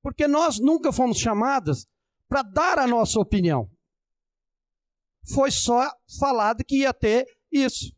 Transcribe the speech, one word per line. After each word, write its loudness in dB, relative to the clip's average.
Porque -2
nós 2
nunca 2
fomos 0
chamados -2
pra 0
dar 0
a 2
nossa 0
opinião. 0
Foi 2
só 0
falado 0
que -2
ia 0
ter 0
isso. -2